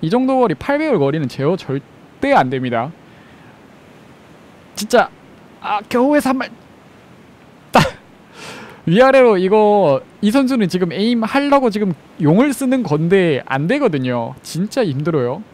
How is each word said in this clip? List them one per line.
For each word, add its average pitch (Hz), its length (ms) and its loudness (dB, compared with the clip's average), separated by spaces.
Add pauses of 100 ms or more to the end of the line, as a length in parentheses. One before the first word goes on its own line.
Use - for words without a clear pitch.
이 160 80 -4
정도 262 320 0
거리, 226 140 0
팔 - 240 -4
배율 294 200 0
거리는 139 300 -2
제어 151 280 -4
절대 - 760 -6
안 156 160 2
됩니다. 127 420 -4 (1800)
진짜, 214 340 0 (520)
아, 208 280 -6
겨우 269 280 2
해서 277 140 0
한 262 80 0
발. 240 120 -8 (1200)
<laughs> - 1120 -6
위아래로 247 500 6
이거, 190 640 2 (220)
이 208 80 2
선수는 247 400 2
지금 180 220 -2
에임 226 320 -2
하려고 277 440 0
지금 202 240 -2 (300)
용을 214 320 4
쓰는 262 280 -2
건데 165 600 0
안 139 220 -4
되거든요. 131 760 -2
진짜 208 400 -4
힘들어요. 151 600 -2 (120)